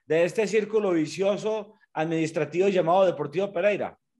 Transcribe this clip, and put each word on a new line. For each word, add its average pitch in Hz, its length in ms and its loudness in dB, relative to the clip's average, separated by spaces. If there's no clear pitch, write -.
de 160 160 2
este 185 240 0
círculo 202 460 0
vicioso 190 840 -2
administrativo 160 760 -2
llamado 185 380 4
Deportivo 170 460 -2
Pereira? 170 460 -2